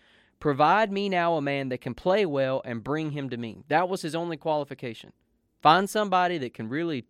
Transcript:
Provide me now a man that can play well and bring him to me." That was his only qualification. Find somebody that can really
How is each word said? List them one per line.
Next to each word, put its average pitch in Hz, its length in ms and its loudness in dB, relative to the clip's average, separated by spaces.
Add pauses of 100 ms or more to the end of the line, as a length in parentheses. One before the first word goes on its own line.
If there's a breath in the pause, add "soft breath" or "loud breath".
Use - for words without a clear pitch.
(400 soft breath)
Provide 160 520 4
me 196 180 -2
now 175 240 2
a 156 80 0
man 139 280 -2
that 127 120 -6
can 123 120 -6
play 190 320 2
well 135 380 0
and 117 180 -8
bring 151 300 -4
him 139 180 -8
to 120 60 -8
me." 113 320 -10
That 170 220 2
was 185 140 -4
his 156 120 -4
only 165 220 -4
qualification. 139 720 -6 (500)
Find 180 280 6
somebody 185 480 0
that 123 160 -6
can 110 160 -8
really 151 400 -4